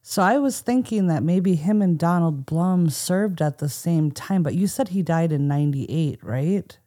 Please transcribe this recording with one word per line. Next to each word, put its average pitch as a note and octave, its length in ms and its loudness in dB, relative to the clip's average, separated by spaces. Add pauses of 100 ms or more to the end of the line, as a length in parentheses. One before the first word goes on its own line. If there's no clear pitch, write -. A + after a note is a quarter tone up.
So - 220 -2
I G#3+ 160 4
was C#4 220 0
thinking A#3+ 480 0
that D3+ 140 2
maybe F3+ 320 2
him F#3+ 280 2
and F3+ 160 2
Donald E3 480 0
Blum F3 440 2
served F#3 500 -2
at D3+ 180 -2
the D3 100 -4
same D#3 420 0
time, F#3 320 -2
but D3 120 -2
you F#3 120 0
said - 220 -2
he F#3 140 -2
died E3 280 0
in C#3+ 160 0
ninety-eight, C#3+ 800 -2
right? D3 520 -4 (100)